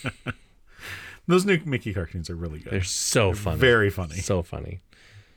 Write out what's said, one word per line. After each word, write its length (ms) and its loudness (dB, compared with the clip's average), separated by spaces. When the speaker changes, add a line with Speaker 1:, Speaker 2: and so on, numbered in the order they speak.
Speaker 1:
<laughs> 840 -16
Speaker 2:
Those 180 4
new 200 4
Mickey 280 -2
cartoons 360 -6
are 60 -6
really 240 -8
good. 140 -10
Speaker 1:
They're 100 0
so 440 2
Speaker 2:
They're 80 2
Speaker 1:
funny. 240 -2
Speaker 2:
very 300 6
funny. 280 -6
Speaker 1:
So 260 0
funny. 380 -10